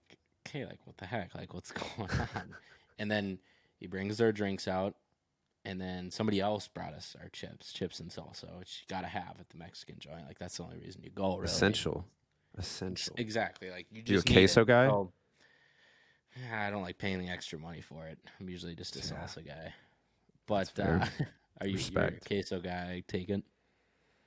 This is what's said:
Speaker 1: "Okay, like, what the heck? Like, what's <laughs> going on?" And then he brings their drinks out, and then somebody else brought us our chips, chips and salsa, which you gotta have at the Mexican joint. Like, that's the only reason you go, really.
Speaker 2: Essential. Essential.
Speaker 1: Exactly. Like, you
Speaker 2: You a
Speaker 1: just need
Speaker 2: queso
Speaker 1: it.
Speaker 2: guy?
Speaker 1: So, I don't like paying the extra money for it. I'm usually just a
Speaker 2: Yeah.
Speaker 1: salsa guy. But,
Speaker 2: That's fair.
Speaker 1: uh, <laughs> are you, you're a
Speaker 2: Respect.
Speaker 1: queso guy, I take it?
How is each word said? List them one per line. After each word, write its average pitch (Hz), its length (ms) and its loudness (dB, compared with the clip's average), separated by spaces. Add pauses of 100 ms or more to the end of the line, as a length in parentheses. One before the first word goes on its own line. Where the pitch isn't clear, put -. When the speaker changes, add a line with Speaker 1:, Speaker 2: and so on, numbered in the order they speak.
(480)
Speaker 1:
"Okay, 135 180 -8
like, - 200 -12
what - 120 -20
the - 80 -12
heck? 101 300 -4
Like, - 180 -10
what's - 180 -12
<laughs> - 260 -8
going 98 140 -4
on?" - 440 -4 (440)
And 107 100 -2
then 101 300 2 (380)
he 101 100 -12
brings 98 300 -2
their 113 160 6
drinks 101 340 -2
out, 95 280 0 (680)
and 95 160 -8
then 90 320 -6
somebody 104 300 2
else 104 260 2
brought 85 260 -8
us - 280 -14
our - 80 -14
chips, - 420 -14
chips - 300 -4
and 82 80 -10
salsa, 82 500 -12
which - 220 -14
you - 120 -10
gotta 92 140 -4
have 87 320 -6
at 90 100 -20
the - 80 -20
Mexican 80 420 -16
joint. 76 280 -14
Like, 87 120 -16
that's - 180 -8
the 87 60 -8
only 85 160 -12
reason 82 240 -14
you - 80 -16
go, 95 240 2
really. - 100 -4
Speaker 2:
Essential. - 600 2 (520)
Essential. - 600 -6
Speaker 1:
Exactly. 107 520 -2
Like, 90 220 -12
you 107 80 -16
Speaker 2:
You - 20 -12
a 113 40 -14
Speaker 1:
just 101 220 6
need - 80 10
Speaker 2:
queso 95 280 12
Speaker 1:
it. 107 40 4
Speaker 2:
guy? 123 200 10
Speaker 1:
So, 101 260 4 (1400)
I 107 200 0
don't 104 100 -2
like 90 160 -6
paying 95 220 0
the 90 100 -2
extra 85 300 -6
money 80 220 -10
for 80 260 -14
it. 80 100 -14 (220)
I'm 95 100 -10
usually 87 260 -8
just 87 200 -10
a 69 40 -10
Speaker 2:
Yeah. - 60 -6 (180)
Speaker 1:
salsa - 220 -10
guy. 78 280 -12 (760)
But, 104 100 4
Speaker 2:
That's 95 140 2
fair. 95 300 4
Speaker 1:
uh, - 240 0 (140)
<laughs> - 220 -14
are 95 60 -2
you, 95 100 0
you're 87 240 0
a 87 60 4
Speaker 2:
Respect. - 200 -6
Speaker 1:
queso 98 320 -2
guy, 90 320 -4
I 90 160 -6
take 92 220 -2
it? 98 140 0 (840)